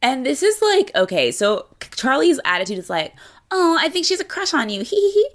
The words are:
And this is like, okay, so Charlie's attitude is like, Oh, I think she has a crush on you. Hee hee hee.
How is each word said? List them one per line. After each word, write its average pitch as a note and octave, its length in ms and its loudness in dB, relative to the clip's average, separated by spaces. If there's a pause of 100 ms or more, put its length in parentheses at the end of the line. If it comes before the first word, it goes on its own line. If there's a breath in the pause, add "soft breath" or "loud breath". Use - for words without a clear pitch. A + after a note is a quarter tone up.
And B3+ 220 0
this C#4 180 -2
is G#4 200 2
like, G#4 320 2
okay, F3+ 360 2
so G#3 360 0 (280)
Charlie's C#4+ 500 2
attitude F#3 340 -2
is F3+ 120 -12
like, E3+ 240 -4 (380 loud breath)
Oh, F4 280 2
I D#4 80 0
think E4+ 180 -2
she F#4 80 0
has F4+ 60 -4
a F#4+ 40 -6
crush F#4 300 -6
on A#3+ 160 0
you. G3 120 -6
Hee D#4 140 -4
hee G4+ 140 4
hee. G#4 240 2